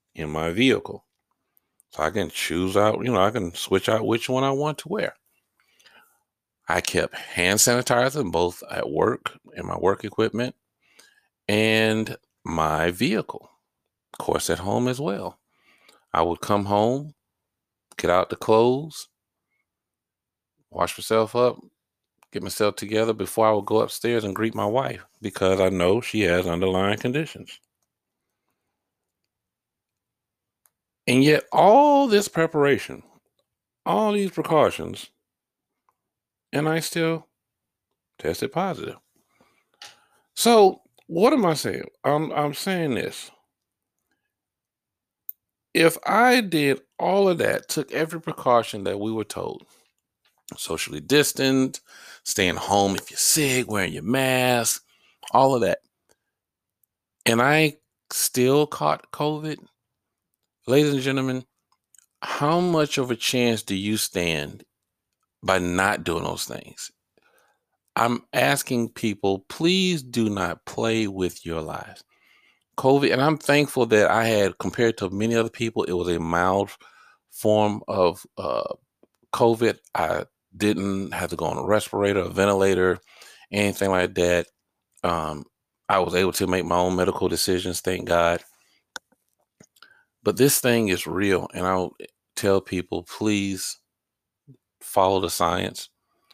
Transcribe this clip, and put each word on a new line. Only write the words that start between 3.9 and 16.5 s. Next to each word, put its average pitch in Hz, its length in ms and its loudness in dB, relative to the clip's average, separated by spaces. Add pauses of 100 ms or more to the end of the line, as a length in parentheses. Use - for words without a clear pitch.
which 113 220 -2
one 131 160 -2
I 139 60 0
want 143 280 -4
to - 100 -18
wear. 202 260 -4 (1500)
I 87 120 0
kept - 340 -2
hand 95 460 0
sanitizer 123 680 2
both 87 380 -2
at - 220 -6
work, 92 480 -2 (160)
in - 120 -12
my 90 120 -6
work 95 260 0
equipment, 110 520 -4 (920)
and 110 680 2 (280)
my 80 460 0
vehicle, 135 580 -4 (640)
of - 60 -14
course, 78 320 -4
at 85 80 -2
home 107 300 -2
as 127 120 -6
well. 151 380 -8 (760)
I 82 100 2
would 85 180 -2
come 104 240 0